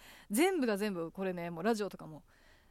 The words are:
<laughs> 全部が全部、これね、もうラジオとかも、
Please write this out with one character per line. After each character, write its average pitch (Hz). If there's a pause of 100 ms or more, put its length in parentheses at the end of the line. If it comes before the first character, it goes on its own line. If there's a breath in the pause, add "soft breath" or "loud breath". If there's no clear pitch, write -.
<laughs> -
全 339
部 254
が 214
全 202
部、 165
こ 190
れ 185
ね、 175
も 170
う -
ラ 226
ジ 208
オ 185
と -
か 160
も、 156 (480 soft breath)